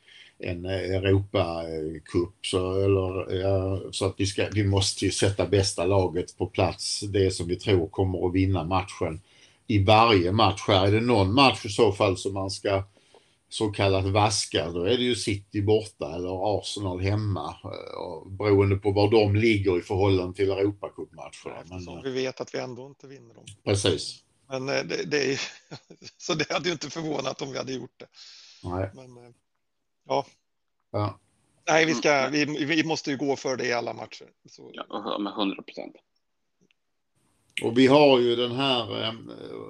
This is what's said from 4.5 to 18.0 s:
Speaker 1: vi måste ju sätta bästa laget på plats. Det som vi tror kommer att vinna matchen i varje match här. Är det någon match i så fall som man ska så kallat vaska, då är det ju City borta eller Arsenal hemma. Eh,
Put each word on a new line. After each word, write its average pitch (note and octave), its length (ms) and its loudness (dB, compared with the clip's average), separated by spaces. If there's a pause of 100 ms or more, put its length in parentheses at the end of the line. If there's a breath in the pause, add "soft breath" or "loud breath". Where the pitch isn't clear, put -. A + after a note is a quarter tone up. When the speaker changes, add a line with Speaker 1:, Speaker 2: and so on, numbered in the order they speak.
Speaker 1:
vi G#2 100 0
måste G2 420 0
ju F#2 60 2
sätta G2+ 360 0
bästa F#2+ 380 2
laget F2+ 520 0
på F#2 100 -4
plats. - 540 -2
Det G2 300 2
som F2 160 -6
vi F2 80 -2
tror F#2 320 2
kommer F#2 400 -2
att F2 60 -2
vinna F#2 300 2
matchen F2 580 -4 (460 soft breath)
i G2+ 160 4
varje G#2+ 480 6
match G2+ 360 2
här. G2 200 6
Är G2+ 40 4
det A2 100 4
någon G#2+ 320 4
match C3 320 4
i A2 40 -6
så G#2 220 4
fall G2 260 2
som G2 160 -6
man F#2+ 180 -4
ska G2 320 -2 (640 soft breath)
så - 200 -2
kallat G2 360 2
vaska, G2 680 0
då E2+ 120 -4
är A2+ 140 2
det B2 60 0
ju B2 120 0
City G2+ 460 -4
borta G2+ 540 0
eller F#2 440 -2
Arsenal F#2 400 -6
hemma. G2 640 -2
Eh, - 380 -12